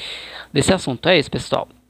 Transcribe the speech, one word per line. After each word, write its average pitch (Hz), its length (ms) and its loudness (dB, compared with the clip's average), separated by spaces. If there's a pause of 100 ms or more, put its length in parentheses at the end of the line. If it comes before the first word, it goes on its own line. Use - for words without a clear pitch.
(500)
desse - 220 2
assunto. 143 380 0
É 180 80 6
isso, 135 120 0
pessoal. - 380 -2 (220)